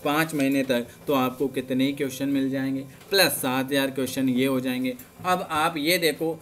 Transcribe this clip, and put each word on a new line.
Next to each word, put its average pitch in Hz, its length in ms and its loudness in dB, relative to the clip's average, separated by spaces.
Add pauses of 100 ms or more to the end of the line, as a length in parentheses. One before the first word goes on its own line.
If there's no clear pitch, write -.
पाँच 156 280 2
महीने 139 300 2
तक, 120 240 0 (200)
तो 151 60 2
आपको 127 340 0
कितने 131 380 0
ही 139 80 0
question 139 360 -4
मिल 135 200 0
जाएंगे, 135 360 -2 (240)
Plus 185 220 4
सात 131 340 -2
हज़ार 135 260 0
question 131 380 -2
ये 127 160 2
हो 135 140 2
जाएंगे। 127 360 -2 (300)
अब 185 260 0
आप 160 260 0
ये 160 200 2
देखो 160 440 0